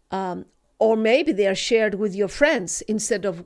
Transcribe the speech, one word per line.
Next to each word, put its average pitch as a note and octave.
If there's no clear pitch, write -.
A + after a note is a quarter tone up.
Um, F#3
or A3
maybe A3+
they G3+
are C#4+
shared A3
with G3
your G3
friends C4
instead G#3
of F3